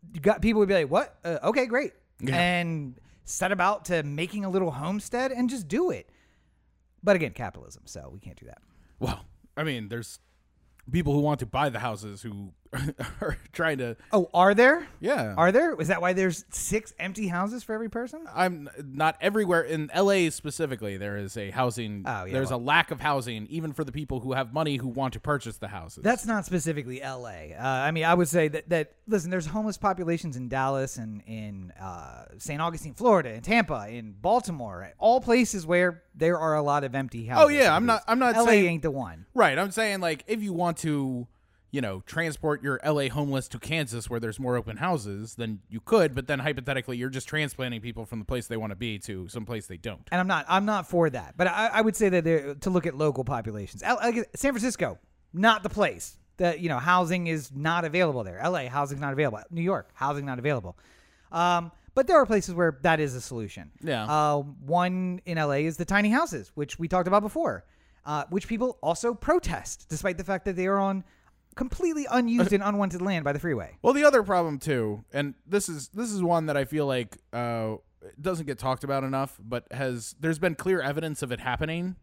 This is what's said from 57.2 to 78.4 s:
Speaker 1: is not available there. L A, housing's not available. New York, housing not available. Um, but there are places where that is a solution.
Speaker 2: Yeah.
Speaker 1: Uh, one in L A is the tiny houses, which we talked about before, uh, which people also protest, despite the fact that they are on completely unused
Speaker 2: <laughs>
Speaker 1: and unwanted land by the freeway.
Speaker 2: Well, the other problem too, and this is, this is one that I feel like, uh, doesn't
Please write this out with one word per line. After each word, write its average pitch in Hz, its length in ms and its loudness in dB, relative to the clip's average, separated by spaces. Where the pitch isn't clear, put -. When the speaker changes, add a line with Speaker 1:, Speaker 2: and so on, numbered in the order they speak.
Speaker 1:
is 156 260 -4
not 160 320 0
available 151 380 2
there. 92 160 -10
L 170 180 0
A, 135 80 -4
housing's 139 360 -4
not 139 120 -4
available. 131 260 0
New 170 100 -4
York, 170 320 -2
housing 143 320 -4
not 131 140 -6
available. 117 360 -2
Um, 170 400 0
but 262 140 2
there 349 100 8
are 269 80 8
places 196 300 0
where 165 260 2
that 160 180 4
is 143 140 0
a 123 80 -8
solution. 101 500 -10
Speaker 2:
Yeah. 123 220 -2
Speaker 1:
Uh, 147 360 2
one 180 840 -2
in 170 120 -4
L 151 160 0
A 143 120 2
is 160 120 -2
the 175 80 -4
tiny 208 240 4
houses, 226 460 0
which 147 240 -8
we 170 80 -4
talked 180 200 2
about 202 140 6
before, 202 440 -2
uh, 147 260 -2
which 196 160 -2
people 233 340 -2
also 170 320 0
protest, 208 760 -2
despite 165 280 -4
the 185 60 -8
fact 185 220 -2
that 190 100 -2
they 185 100 0
are 196 140 2
on 196 240 0
completely 302 540 -2
unused 233 440 4
Speaker 2:
<laughs> - 0 -
Speaker 1:
and 202 100 4
unwanted 196 380 0
land 180 240 0
by 143 80 0
the 143 60 -2
freeway. 131 420 -4
Speaker 2:
Well, 247 120 6
the 285 120 4
other 269 180 8
problem 170 360 2
too, 110 520 0
and 139 220 -2
this 196 220 0
is, 147 220 -8
this 226 200 -6
is 202 140 0
one 170 220 2
that 151 100 0
I 139 80 2
feel 151 220 -2
like, 127 320 -2
uh, 117 420 -4
doesn't 165 240 -4